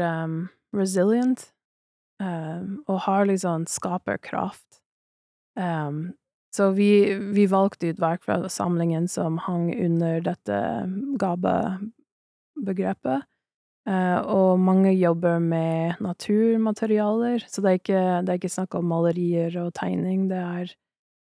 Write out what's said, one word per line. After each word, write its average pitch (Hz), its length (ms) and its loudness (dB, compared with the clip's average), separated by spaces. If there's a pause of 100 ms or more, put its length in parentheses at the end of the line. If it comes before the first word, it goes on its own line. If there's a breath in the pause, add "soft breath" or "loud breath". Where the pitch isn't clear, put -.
ehm, 165 480 -4 (240)
resilient. 208 800 0 (680)
Ehm, 175 640 -8
og 190 140 -2
har 202 260 2
litt 190 160 2
sånn 170 240 -2
skaperkraft. - 1120 -6 (760)
Ehm, 160 560 -4 (400)
så 196 200 2
vi, 202 420 4 (180)
vi 202 140 6
valgte 190 440 2
ut 160 100 -4
verk 170 240 0
fra 185 140 0 (100)
samlingen 170 600 0
som 170 300 -2
hang 170 360 -2
under 165 460 0
dette 175 380 -4 (2000)
Gaba-begrepet. 196 680 -4 (640)
Eh, 185 340 0
og 190 400 4
mange 190 340 6
jobber 170 460 2
med 165 580 0
naturmaterialer, 220 1500 0
så - 140 -6
det 196 80 4
er 185 100 4
ikke, 190 220 0 (180)
det 180 100 -2
er 180 80 0
ikke 180 140 -6
snakk 185 260 -6
om 175 80 -2
malerier 170 720 0
og 175 160 -6
tegning, 185 560 -2
det 185 80 -4
er, 175 360 -6 (600)